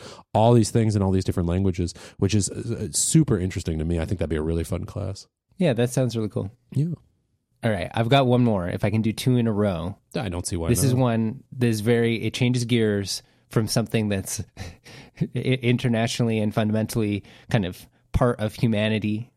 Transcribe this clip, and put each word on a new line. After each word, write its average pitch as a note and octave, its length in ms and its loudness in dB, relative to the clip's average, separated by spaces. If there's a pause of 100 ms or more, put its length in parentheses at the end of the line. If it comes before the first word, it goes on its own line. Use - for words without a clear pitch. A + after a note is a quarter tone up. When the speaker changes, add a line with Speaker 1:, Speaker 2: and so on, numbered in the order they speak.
(340)
Speaker 1:
all A2+ 200 6
these A2+ 180 4
things A2 240 2
in G2+ 60 4
all F#2+ 100 2
these F#2 120 2
different F2+ 240 0
languages, F2+ 460 0 (240)
which G2 160 2
is, G2+ 160 2
uh, - 400 -8
super C3+ 480 2
interesting F2+ 400 -2
to D#2 60 -2
me. E2 160 0
I D#2+ 60 -2
think F#2 120 -4
that'd D#2+ 100 -2
be D#2 80 -2
a D2+ 60 -2
really E2 220 0
fun F2+ 200 -6
class. G2 420 -10 (300)
Speaker 2:
Yeah, E3+ 180 2
that A#2+ 160 0
sounds B2 260 0
really G#2+ 120 -2
cool. G2+ 220 -6 (220)
Speaker 1:
Yeah. D#3 220 -2 (680)
Speaker 2:
All A#2 80 2
right, F#2 220 -4
I've A2+ 160 0
got C3+ 160 4
one B2 180 4
more. G2 240 0
If F#2+ 160 -4
I G#2 60 0
can A2 120 0
do G#2+ 100 0
two B2+ 240 0
in A#2+ 100 2
a A2+ 60 0
row. F#2+ 440 -2 (180)
Speaker 1:
I B2+ 140 -4
don't F2+ 180 -6
see G2 100 -6
why E2 120 -2
Speaker 2:
This A#2 160 2
is C3 80 4
Speaker 1:
not. B2+ 80 2
Speaker 2:
one, A2+ 500 0
this A#2+ 260 0
is G#2+ 40 -6
very, A#2 420 2
it G#2+ 120 -2
changes B2 300 2
gears A2 580 0 (260)
from A2 180 0
something A2 420 0
that's G2 360 -4 (420)
<laughs> - 340 -20
i-, - 180 -4
internationally A#2+ 1000 0
and G#2+ 160 -2
fundamentally G#2+ 680 0 (260)
kind A2+ 140 2
of F2+ 240 -10 (240)
part B2 280 2
of G#2+ 140 -2
humanity, G#2+ 840 0